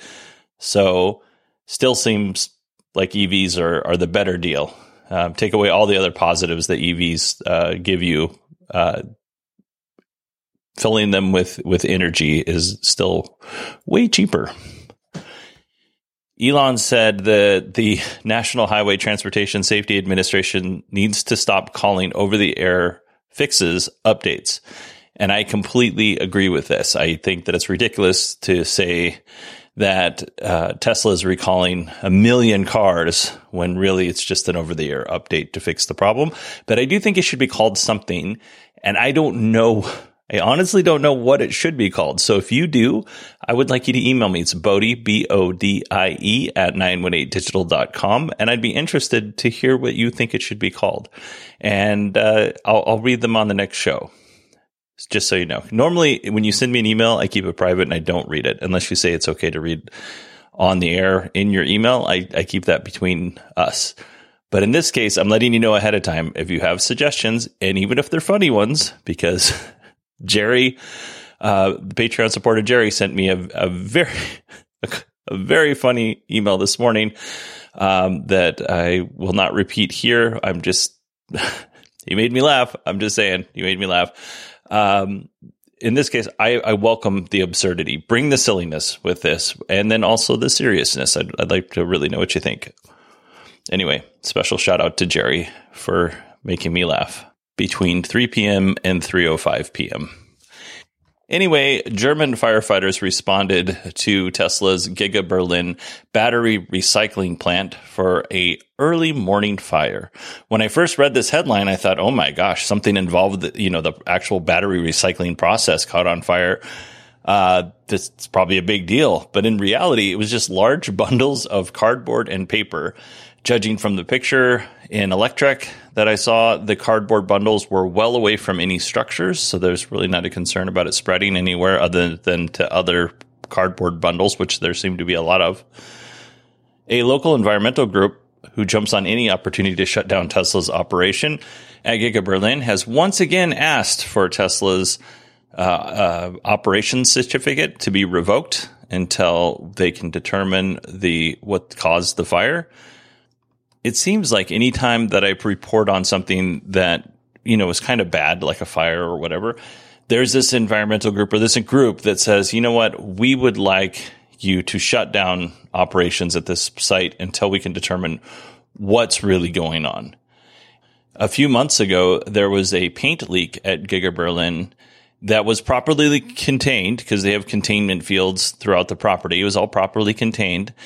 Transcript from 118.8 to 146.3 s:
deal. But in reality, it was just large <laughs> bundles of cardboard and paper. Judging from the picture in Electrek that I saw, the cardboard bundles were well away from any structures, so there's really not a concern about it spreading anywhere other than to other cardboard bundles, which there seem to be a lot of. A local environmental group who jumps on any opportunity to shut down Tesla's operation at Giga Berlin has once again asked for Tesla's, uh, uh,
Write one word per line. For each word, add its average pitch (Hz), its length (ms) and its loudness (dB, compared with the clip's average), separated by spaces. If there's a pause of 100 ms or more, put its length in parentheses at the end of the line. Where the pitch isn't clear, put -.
deal. 104 460 2
But 101 140 0
in 113 120 2
reality, 104 540 2
it 92 60 -4
was 107 120 -2
just 113 200 -2
large 98 480 2
<laughs> - 0 -
bundles 127 480 0
of 92 260 -4
cardboard 120 560 0
and 92 220 -6
paper. 90 440 -4 (500)
Judging 110 340 0
from 101 180 -2
the 90 80 -4
picture 127 640 0 (240)
in 101 180 0
Electrek 123 580 0 (280)
that 107 120 2
I 110 60 4
saw, 113 440 2
the 101 180 -2
cardboard 107 500 0
bundles 104 460 2
were 92 160 2
well 110 280 0
away 107 220 2
from 92 220 -4
any 90 180 0
structures, 165 640 -2
so - 180 -2
there's 90 340 -2
really 92 160 -2
not 90 180 0
a 92 40 -4
concern 92 380 -4
about 90 180 0
it - 80 -4
spreading 92 420 0
anywhere 90 460 2
other 87 360 0
than 85 320 -2
to - 220 -8
other 87 400 0 (380)
cardboard 90 500 -2
bundles, 87 380 0
which - 220 -4
there 87 160 -2
seem 92 240 -6
to 85 60 -4
be 87 100 -2
a 82 80 -2
lot 90 180 -2
of. 92 240 -2 (1200)
A 120 140 2
local 135 320 2
environmental 110 540 2
group 98 340 2 (320)
who 107 100 -2
jumps 104 300 0
on 98 140 0
any 113 240 2
opportunity 95 460 0
to 92 100 0
shut - 200 -2
down 95 220 0
Tesla's 90 400 0
operation 95 680 0 (440)
at 113 140 0
Giga 107 260 0
Berlin 104 380 0
has 110 240 -2
once 160 340 0
again 175 340 2
asked 143 520 -2
for 95 240 0
Tesla's, 95 680 0 (580)
uh, - 40 -4
uh, 90 720 -2 (120)